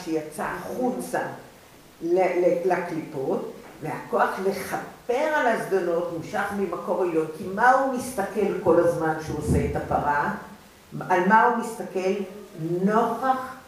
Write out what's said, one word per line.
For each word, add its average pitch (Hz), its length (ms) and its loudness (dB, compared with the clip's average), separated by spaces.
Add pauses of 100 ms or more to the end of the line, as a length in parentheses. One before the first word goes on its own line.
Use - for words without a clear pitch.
שיצא 151 400 -4
החוצה - 760 -4 (840)
ל-, 170 160 2
ל-, 175 540 2
לקליפות, 160 800 -4 (300)
והכוח - 480 -2 (140)
לכפר - 720 -4 (200)
על 294 120 2
הזדונות 175 680 0
נמשך 160 420 -4
ממקור 180 440 -2
עליון. 160 240 2 (120)
כי 208 60 -8
מה 202 260 4
הוא 269 240 4
מסתכל 190 720 -2
כל 170 160 6
הזמן 160 340 2 (120)
שהוא - 120 -4
עושה - 320 2
את - 60 -2
הפרה? 147 580 0 (760)
על 180 200 2
מה 220 160 8
הוא 240 120 4
מסתכל? 190 640 -2 (600)
נוכח 240 720 2 (120)